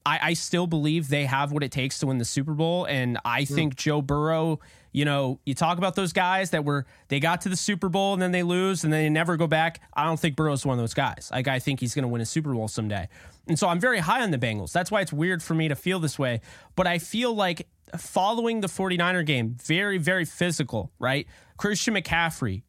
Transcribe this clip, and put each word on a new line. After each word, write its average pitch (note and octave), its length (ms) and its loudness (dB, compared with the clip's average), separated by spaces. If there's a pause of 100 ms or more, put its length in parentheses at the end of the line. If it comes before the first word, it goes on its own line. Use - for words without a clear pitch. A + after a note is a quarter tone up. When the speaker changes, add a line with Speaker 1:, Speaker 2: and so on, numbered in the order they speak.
Speaker 1:
I, D3+ 160 2
I E3 120 2
still F3 340 -2
believe D#3 400 0
they C#3+ 180 0
have C3+ 260 0
what D3 120 -2
it C3+ 80 -6
takes C3+ 280 -4
to D3 80 0
win C3 120 0
the A#2 60 -2
Super D3 280 -2
Bowl. E3 320 0
And B2 400 0
I A#2+ 200 2
Speaker 2:
Hmm. C#3 100 -2
Speaker 1:
think D3+ 200 0
Joe D3 280 0
Burrow, D#3 560 0 (320)
you C#3+ 140 0
know, C#3 400 0
you C3+ 100 -2
talk E3+ 220 2
about F3+ 180 0
those F#3 180 0
guys F#3+ 380 2
that D3+ 140 0
were, C#3+ 200 0 (220)
they C#3 120 0
got E3 220 2
to G3 80 -2
the F#3 60 -2
Super F#3+ 340 0
Bowl G3 240 2
and F#3 80 0
then F3+ 100 2
they F3+ 120 2
lose F3+ 400 0
and D#3 80 2
then D#3 120 4
they D3+ 60 4
never E3 280 2
go E3+ 100 2
back. D#3+ 340 2 (120)
I C#3+ 100 2
don't D#3+ 160 2
think D3+ 160 0
Burrow's D3+ 300 0
one C3 120 0
of A#2+ 40 0
those A2+ 140 -2
guys. - 360 -2
Like, B2+ 160 -2
I C3 120 0
think C3+ 200 -2
he's A#2+ 160 -2
gonna C3 120 0
win A#2+ 140 -2
a A2 40 -4
Super D3+ 280 -2
Bowl A2 140 -2
someday. G#2 400 -4 (400)
And E3 100 2
so G3+ 100 2
I'm F3 120 2
very A#3 200 2
high G3+ 220 2
on G#3+ 100 0
the C#3 60 0
Bengals. G#2+ 340 -2
That's F3 200 0
why G#3 100 2
it's E3+ 120 -4
weird E3+ 280 0
for - 140 -2
me D#3+ 140 2
to C#3+ 60 -2
feel F#3 240 -2
this D#3 200 -2
way. B2 220 0 (340)
But F3+ 100 2
I F3 120 0
feel A#3 360 -2
like F#3 340 -2 (300)
following A3+ 640 0
the F#3+ 60 -2
forty-niner F3+ 560 0
game, B2 400 2
very, F#3+ 340 0
very F3+ 280 2
physical, D3+ 760 -2
right? C3+ 280 0 (300)
Christian G#3 380 0
McCaffrey, D#3+ 720 -2